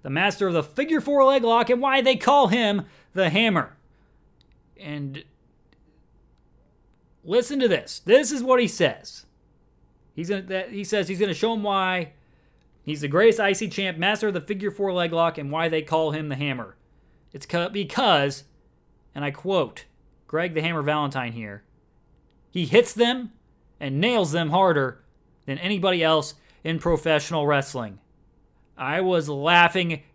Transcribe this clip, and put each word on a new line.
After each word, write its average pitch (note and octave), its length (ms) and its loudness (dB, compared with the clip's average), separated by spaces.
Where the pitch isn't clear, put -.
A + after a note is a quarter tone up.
the C#3 80 -10
master F#3+ 380 0
of F3 80 0
the D3+ 80 0
figure D4+ 380 -2
four C#4+ 220 2
leg C4 200 4
lock, A#3 260 2
and A#3+ 100 2
why C4+ 220 2
they C4 140 4
call C4+ 320 4
him G3+ 380 0
the F3+ 160 2
Hammer. F#3+ 480 0
And D3 460 -10
listen B3 360 0
to B3 80 4
this. - 320 -2
This B3 320 4
is C4+ 100 -4
what B3+ 180 4
he A3+ 80 2
says. - 580 -4
He's E3 160 -8
gonna, G3 140 -4
that, F#3 280 -6
he G3+ 140 -8
says G3 240 -2
he's F#3 100 -4
gonna G3 140 0
show A3+ 200 -2
him G#3 100 -4
why F#3 500 -2
he's D3 180 -8
the C#3+ 80 -4
greatest A3 320 4
I G3+ 100 2
C G3 160 -4
champ, F#3 300 -6
master G#3 320 -2
of G3 40 -2
the F3 60 -4
figure G3+ 320 -6
four G3 220 -4
leg E3+ 180 -2
lock, E3 260 0
and C#3+ 140 -8
why E3 160 -2
they D#3+ 140 -2
call D#3+ 300 -2
him D3+ 180 -6
the C#3 60 -6
Hammer. C3 420 -6
It's - 120 -16
cu-, F3 240 -2
because, F#3 760 0
and C#3+ 120 -6
I C#3+ 60 -4
quote D#3+ 540 -2
Greg E3 260 -4
the D#3 80 -2
Hammer D#3+ 200 -2
Valentine C#3 520 -2
here, G#2 300 -14
"He F3 140 -4
hits A3 280 4
them A#3+ 400 -2
and C3+ 200 -4
nails G#3 320 0
them D#3+ 200 -2
harder D#3 520 2
than C#3 120 -8
anybody F3+ 460 0
else D#3+ 320 2
in D#3+ 160 -4
professional D#3 680 0
wrestling." B2+ 520 -2
I D3 240 -4
was F3 280 0
laughing E3+ 760 2